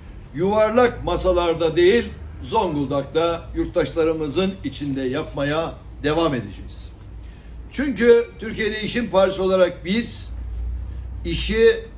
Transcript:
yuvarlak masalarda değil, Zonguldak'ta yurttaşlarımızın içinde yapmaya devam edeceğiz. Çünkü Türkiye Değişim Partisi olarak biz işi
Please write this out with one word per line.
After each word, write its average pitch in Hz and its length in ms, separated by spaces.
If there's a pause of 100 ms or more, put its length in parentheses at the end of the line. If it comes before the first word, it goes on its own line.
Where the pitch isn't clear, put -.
(340)
yuvarlak 214 720
masalarda 170 720
değil, 202 280 (380)
Zonguldak'ta 156 1000 (120)
yurttaşlarımızın 160 1000 (100)
içinde 135 380
yapmaya 147 720 (280)
devam 156 320
edeceğiz. - 560 (800)
Çünkü 233 540 (120)
Türkiye 202 340
Değişim 214 380
Partisi 190 320
olarak 185 420
biz 220 440 (960)
işi 220 600 (140)